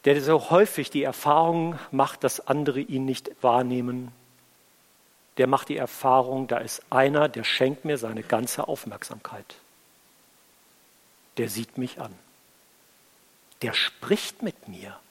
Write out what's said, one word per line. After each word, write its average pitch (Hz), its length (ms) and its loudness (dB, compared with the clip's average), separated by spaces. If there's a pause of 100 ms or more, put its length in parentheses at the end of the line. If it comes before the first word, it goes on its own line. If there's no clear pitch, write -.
Der 143 180 6
so 147 280 2
häufig 170 400 4
die 139 120 -2
Erfahrung 165 760 2 (120)
macht, 135 340 0
dass - 220 -2
andere 139 340 0
ihn 135 240 -4
nicht 131 260 -4 (120)
wahrnehmen, 123 720 0 (1300)
der 127 80 6
macht 127 220 0
die 147 80 -4
Erfahrung, 131 720 2
da 120 120 -2
ist - 320 -8
einer, 139 380 4
der 117 140 -8
schenkt 135 420 0
mir 147 140 -2
seine 113 240 -6
ganze 120 460 -2
Aufmerksamkeit. - 880 -12 (1800)
Der 113 100 -2
sieht 113 300 -8
mich 123 220 -8
an. 104 140 -12 (1500)
Der 120 100 -4
spricht - 680 -2
mit - 260 -10
mir. 190 280 -18 (140)